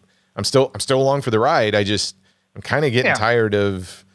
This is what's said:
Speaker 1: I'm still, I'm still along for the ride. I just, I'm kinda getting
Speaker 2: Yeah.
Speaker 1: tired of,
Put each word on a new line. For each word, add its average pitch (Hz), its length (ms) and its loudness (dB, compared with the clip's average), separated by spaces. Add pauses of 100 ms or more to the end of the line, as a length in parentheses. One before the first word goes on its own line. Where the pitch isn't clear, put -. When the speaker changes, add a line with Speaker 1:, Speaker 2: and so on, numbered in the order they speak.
(360)
Speaker 1:
I'm 101 80 -6
still, 135 300 2
I'm 104 60 -10
still 131 200 0
along 135 220 0
for - 100 -4
the 107 80 2
ride. 120 340 2
I 104 80 2
just, 101 320 -4 (400)
I'm 104 80 -16
kinda 143 280 -2
getting 123 200 2
Speaker 2:
Yeah. 143 40 0
Speaker 1:
tired 110 400 2
of, 98 500 -2 (100)